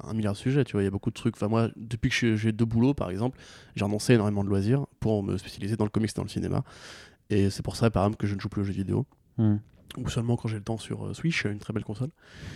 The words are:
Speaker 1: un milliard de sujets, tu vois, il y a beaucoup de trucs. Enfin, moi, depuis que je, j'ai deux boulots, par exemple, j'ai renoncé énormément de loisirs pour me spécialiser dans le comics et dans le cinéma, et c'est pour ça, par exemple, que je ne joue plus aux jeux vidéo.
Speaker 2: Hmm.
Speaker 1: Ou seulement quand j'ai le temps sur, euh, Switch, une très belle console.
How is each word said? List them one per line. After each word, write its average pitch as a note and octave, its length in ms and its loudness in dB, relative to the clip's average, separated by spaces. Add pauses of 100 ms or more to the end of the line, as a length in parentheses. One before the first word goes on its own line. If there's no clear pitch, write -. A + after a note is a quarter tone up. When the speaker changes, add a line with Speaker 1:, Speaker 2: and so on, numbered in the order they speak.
Speaker 1:
un - 100 -8
milliard G#2+ 220 0
de - 40 -12
sujets, C3 260 2
tu - 80 -16
vois, G#2 100 2
il - 20 4
y G2 40 2
a - 20 0
beaucoup G2 180 -2
de G#2 60 -4
trucs. - 200 -2
Enfin, G#2 140 -2
moi, A2+ 280 2
depuis A#2 340 -2
que - 40 -2
je, A2+ 220 4
j'ai A2 160 2
deux A2+ 140 2
boulots, A2+ 260 4
par F#2+ 160 -2
exemple, G2 300 -2 (360)
j'ai G2+ 120 0
renoncé G#2 260 2
énormément G#2 320 4
de G2+ 60 0
loisirs A2 340 2 (160)
pour G#2+ 220 2
me G2 160 -2
spécialiser - 380 -6
dans G#2+ 80 2
le G#2 60 -2
comics G#2+ 200 0
et - 40 -10
dans F#2+ 100 -2
le F#2+ 40 -8
cinéma, F#2 340 0 (680)
et G2 180 4
c'est - 140 -4
pour - 140 -6
ça, A2+ 120 4
par F#2+ 160 2
exemple, G#2 140 0
que G#2 80 -2
je G2+ 80 -2
ne G2 60 -6
joue G2+ 100 -6
plus G#2 100 -4
aux G2+ 40 0
jeux G2 100 -4
vidéo. G2 320 -2 (320)
Speaker 2:
Hmm. G#2+ 180 6 (400)
Speaker 1:
Ou B2 140 -6
seulement A#2 260 0
quand A2+ 120 -4
j'ai A2 80 -2
le G2+ 60 -8
temps A2 140 -4
sur, G#2+ 300 -8
euh, G2 80 -6
Switch, - 320 -2
une G#2 140 -4
très - 120 -10
belle G#2+ 120 -2
console. A#2+ 260 -6 (460)